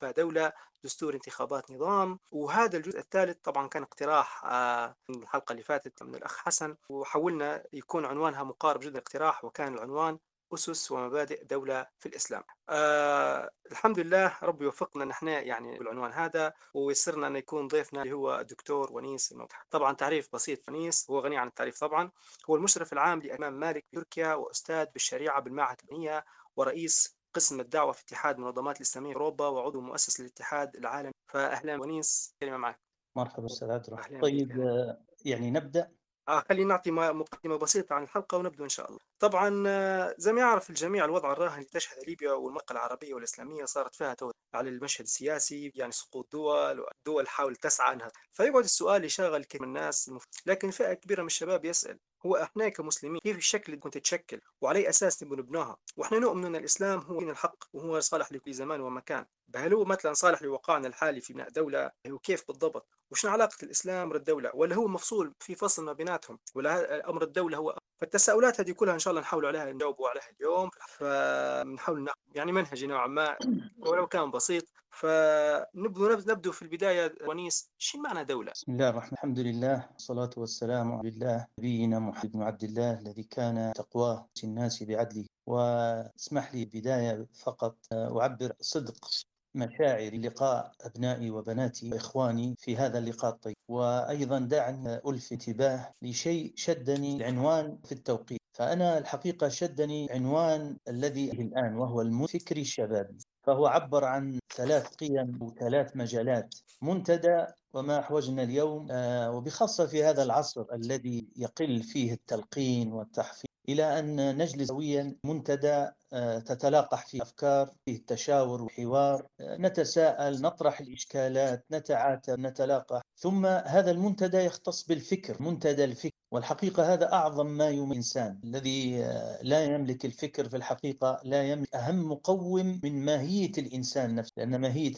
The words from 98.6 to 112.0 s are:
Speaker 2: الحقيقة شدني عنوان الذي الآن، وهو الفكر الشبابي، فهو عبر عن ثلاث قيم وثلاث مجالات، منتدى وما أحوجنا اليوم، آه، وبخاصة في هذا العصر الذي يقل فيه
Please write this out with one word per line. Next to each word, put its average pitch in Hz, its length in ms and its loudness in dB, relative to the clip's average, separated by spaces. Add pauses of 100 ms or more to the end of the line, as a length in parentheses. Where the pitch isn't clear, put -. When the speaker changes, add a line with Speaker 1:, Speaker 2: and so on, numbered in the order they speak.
Speaker 2:
الحقيقة 170 520 0
شدني 147 640 -2
عنوان 147 640 2 (100)
الذي 131 440 -2
الآن، 113 460 -2
وهو 120 240 0
الفكر 143 560 0
الشبابي، 107 600 -2 (260)
فهو 139 240 6
عبر 139 380 4
عن 135 340 -2 (160)
ثلاث 135 320 2
قيم 131 540 -2
وثلاث 123 560 0
مجالات، 117 580 0 (260)
منتدى 170 640 4 (280)
وما 143 260 0
أحوجنا 131 440 0
اليوم، 147 480 0
آه، 123 400 0
وبخاصة 127 540 0
في 151 180 2
هذا 147 200 6
العصر 127 500 2
الذي 120 640 -4
يقل 123 480 -2
فيه 117 300 0